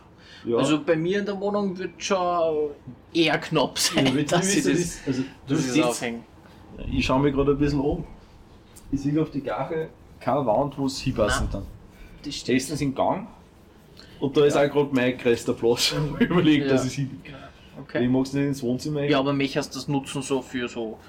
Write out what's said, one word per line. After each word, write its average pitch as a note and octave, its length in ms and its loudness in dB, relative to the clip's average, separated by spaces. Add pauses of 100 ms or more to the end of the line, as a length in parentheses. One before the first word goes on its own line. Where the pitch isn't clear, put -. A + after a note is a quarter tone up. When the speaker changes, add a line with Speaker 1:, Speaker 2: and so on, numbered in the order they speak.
(440)
Speaker 1:
Ja. A#2 140 0
Speaker 2:
Also C#3+ 260 2
bei E3+ 100 2
mir E3+ 260 0
in G3+ 60 -4
der G3 140 -4
Wohnung G3+ 360 -2
wird F#3 260 -8
schon E3 680 0 (420)
eher D#3+ 260 4
knapp - 400 0
sein, D3 280 2
Speaker 1:
Ja, B2+ 80 2
weil D3 100 2
Speaker 2:
dass F3 280 2
Speaker 1:
du D#3+ 60 2
Speaker 2:
ich C#3+ 60 2
das, C#3+ 140 2
Speaker 1:
weißt, F3 300 -4
also, C3 140 0
du - 320 -8
Speaker 2:
dass D#3 60 2
ich C3 60 0
das B2+ 80 -2
Speaker 1:
siehst, D#3 140 4
Speaker 2:
aufhänge. A#2 320 -4 (720)
Speaker 1:
ich C3 140 0
schau C3 120 2
mir C#3 140 4
gerade C#3 200 2
ein C3+ 60 -2
bisschen C#3+ 220 2
um. D#3 240 -2 (880)
Ich C3+ 80 -2
sehe D3 200 0
auf D#3 100 -2
die C#3 100 -6
Gache D#3+ 480 -4 (320)
keine C3+ 260 0
Wand, C3 320 0
wo C#3 80 -2
es C3 140 -4
hinpassen A#2+ 500 2
Speaker 2:
Nein. - 20 -8
Speaker 1:
kann. G3 140 -6 (580)
Speaker 2:
Das C#3+ 120 -10
stimmt. - 200 0
Speaker 1:
Höchstens C3+ 260 -2
im C#3 120 0
Gang. C#3 320 0 (960)
Und C#3 160 -2
da D3 80 8
ist D3 100 6
Speaker 2:
Ja. C#3+ 120 4
Speaker 1:
auch C#3+ 60 0
gerade C#3+ 200 2
mein B2+ 260 2
größter A#2 360 2
Platz, - 480 2
<laughs> D3 80 -2
wo - 80 -8
ich A#3 120 2
überlege, D3+ 360 4
Speaker 2:
Ja. C#3 60 2
Speaker 1:
dass B2+ 140 4
ich B2+ 80 -6
hin. - 260 -6 (600)
Speaker 2:
Okay. - 220 -2
Speaker 1:
Ich B2 60 2
mag's C3 220 2
nicht C#3+ 140 0
ins C#3+ 160 -4
Wohnzimmer B2+ 380 -2
hängen. C#3+ 120 0
Speaker 2:
Ja, C#3 80 4
aber C#3 120 0
möchtest C#3 420 -2
du - 40 -10
das B2+ 100 -8
nutzen C#3 340 -4
so C3+ 200 -2
für B2 260 -6
so A2+ 300 -8 (100)